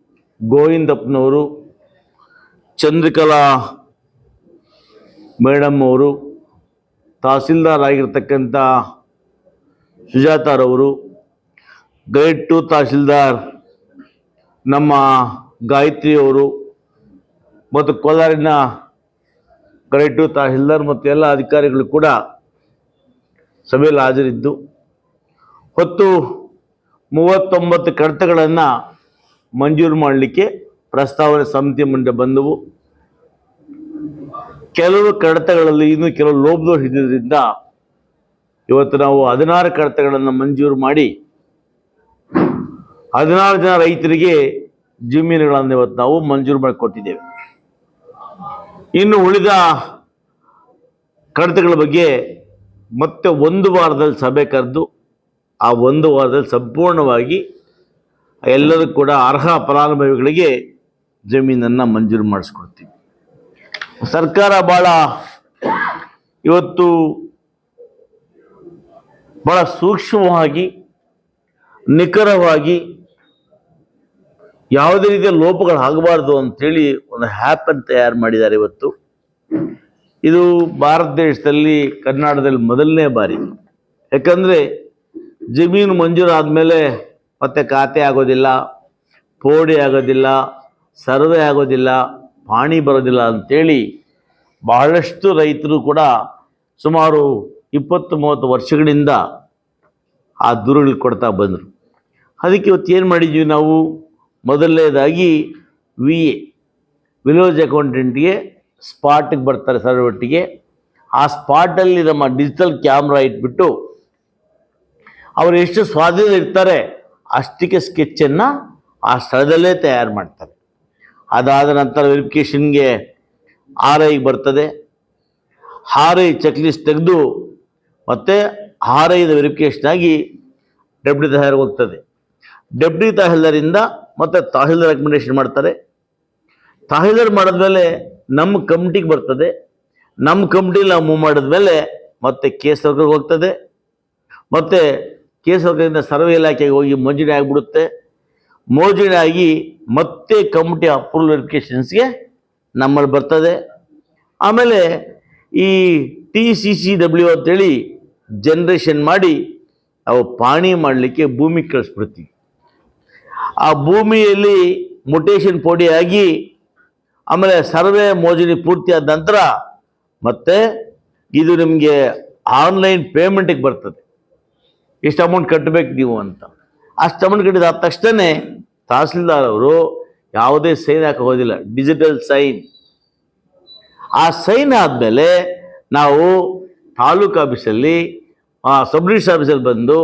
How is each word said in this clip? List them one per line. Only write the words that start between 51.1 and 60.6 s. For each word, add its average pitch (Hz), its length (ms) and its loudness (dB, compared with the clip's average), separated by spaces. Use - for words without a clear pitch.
ಕಡತಗಳ 170 380 2
ಬಗ್ಗೆ 151 320 2
ಮತ್ತೆ 131 380 -4
ಒಂದು 190 260 2
ವಾರದಲ್ಲಿ 151 480 0
ಸಭೆ 135 240 0
ಕರೆದು, 135 380 -4
ಆ 113 80 2
ಒಂದು 156 260 2
ವಾರದಲ್ಲಿ 135 360 0
ಸಂಪೂರ್ಣವಾಗಿ 135 880 -2
ಎಲ್ಲರೂ 147 520 2
ಕೂಡ 139 160 0
ಅರ್ಹ 139 180 -2
ಫಲಾನುಭವಿಗಳಿಗೆ 143 840 0